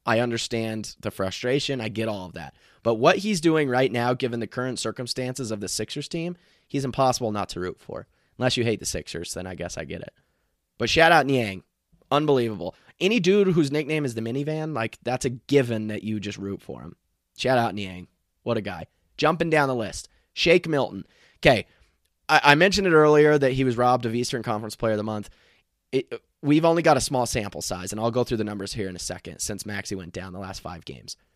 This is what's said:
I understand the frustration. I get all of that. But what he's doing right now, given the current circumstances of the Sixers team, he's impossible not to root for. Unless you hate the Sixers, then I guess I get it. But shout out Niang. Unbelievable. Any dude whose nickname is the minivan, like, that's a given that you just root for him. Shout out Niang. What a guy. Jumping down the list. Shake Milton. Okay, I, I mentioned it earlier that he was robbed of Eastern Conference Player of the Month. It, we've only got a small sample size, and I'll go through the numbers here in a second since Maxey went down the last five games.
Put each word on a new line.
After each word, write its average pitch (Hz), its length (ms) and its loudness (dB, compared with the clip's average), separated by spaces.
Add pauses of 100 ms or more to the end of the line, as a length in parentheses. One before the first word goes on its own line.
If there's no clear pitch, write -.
I 113 140 2
understand 113 800 -4
the 107 100 -6
frustration. 123 720 -2
I 110 80 -4
get 110 180 -4
all 101 160 -6
of 87 80 -14
that. 78 220 -14 (280)
But 113 120 2
what 156 240 4
he's 190 240 -2
doing 156 260 2
right 127 240 2
now, 123 220 0
given 120 260 -4
the 110 60 -4
current 127 320 -6
circumstances 127 720 -6
of 107 100 -6
the 95 80 -6
Sixers - 400 -6
team, 170 260 -6 (320)
he's 139 200 -4
impossible 127 440 0
not 104 200 -4
to - 100 -8
root 90 180 -6
for. - 280 -12 (320)
Unless 127 180 2
you 117 80 0
hate 110 160 0
the - 60 -8
Sixers, - 480 -8
then 90 120 -8
I 92 80 -10
guess 87 220 -8
I 82 80 -8
get 82 160 -10
it. - 140 -16 (640)
But 120 100 0
shout 160 240 6
out 151 140 6
Niang. 113 360 0 (480)
Unbelievable. 123 640 0 (240)
Any 208 220 2
dude 190 280 6
whose 156 220 2
nickname 151 360 -2
is 120 80 -4
the 113 80 -4
minivan, 151 520 -4
like, 113 280 -4
that's 127 240 -4
a 123 40 0
given 120 580 0
that 107 160 -8
you 107 160 -4
just 101 180 -8
root 98 240 -8
for 62 180 -14
him. 73 160 -18 (400)
Shout 127 220 2
out 113 160 0
Niang. 90 340 -12 (340)
What 117 140 -2
a 110 60 -4
guy. 90 240 -10 (320)
Jumping 160 320 0
down 147 180 4
the 131 60 -2
list. 107 340 -8 (240)
Shake 175 340 4
Milton. 131 400 -2 (320)
Okay, 123 280 4 (600)
I, 151 160 6
I 143 100 10
mentioned 190 320 4
it 175 60 4
earlier 151 460 8
that 135 140 2
he 131 120 0
was 123 120 0
robbed 123 300 2
of 113 80 -2
Eastern 120 280 -4
Conference 107 340 -6
Player 113 160 0
of 104 60 0
the 104 60 -4
Month. 107 260 -6 (600)
It, 135 200 -2 (300)
we've 151 220 4
only 165 180 4
got 156 140 6
a 127 40 2
small 127 260 -2
sample 101 360 -6
size, 92 300 -8
and 107 80 -8
I'll 117 100 0
go 120 140 0
through 120 120 -2
the 110 80 0
numbers 101 280 -8
here 98 160 -6
in 90 80 -10
a 90 40 -12
second - 400 -12
since - 260 -8
Maxey 101 280 -8
went 90 180 -10
down 92 200 -10
the 92 60 -12
last 95 220 -12
five 85 240 -14
games. 64 320 -16 (200)